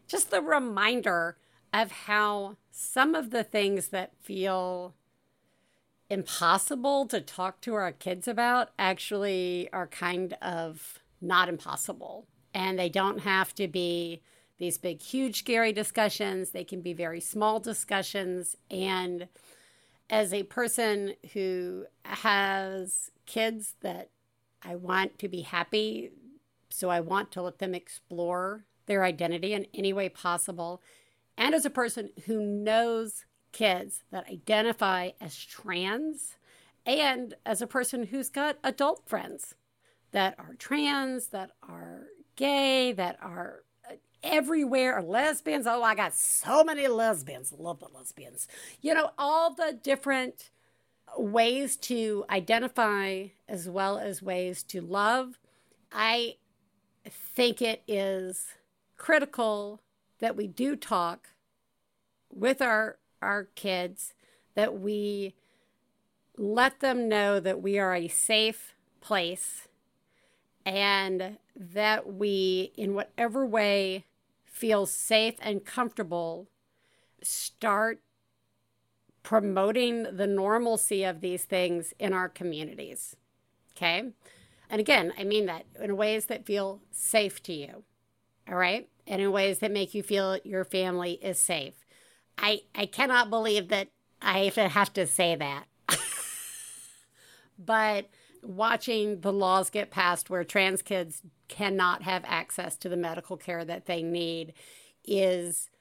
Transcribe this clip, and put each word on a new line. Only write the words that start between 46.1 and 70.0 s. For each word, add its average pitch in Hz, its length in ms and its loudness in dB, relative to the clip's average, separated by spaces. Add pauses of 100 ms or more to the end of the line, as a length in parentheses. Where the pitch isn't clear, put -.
so - 500 4
many 294 240 4
lesbians. 165 680 0
Love 165 220 -8
the - 140 -20
lesbians. 131 540 -12 (340)
You 311 120 2
know, 311 240 2
all 320 360 4
the 302 280 -2
different 269 680 -2 (680)
ways 233 600 2
to 220 520 -2
identify 196 1000 0 (200)
as 185 220 -8
well 196 280 0
as 202 240 -6
ways 180 420 -4
to 185 180 -8
love. 220 580 0 (520)
I 226 460 0 (680)
think - 540 0
it 226 260 0
is 196 600 -2 (500)
critical 220 840 0 (380)
that 226 160 0
we 208 120 -4
do 254 280 -2
talk 175 540 -2 (1040)
with 240 300 0
our, 220 360 2 (240)
our 202 240 0 (100)
kids, 185 580 -4 (420)
that 208 240 2
we 208 540 -2 (1040)
let 226 420 2
them 247 280 2
know 202 320 4
that 185 220 0
we 196 180 0
are 185 160 2
a 170 120 -2
safe - 680 0 (260)
place, 185 680 -4 (960)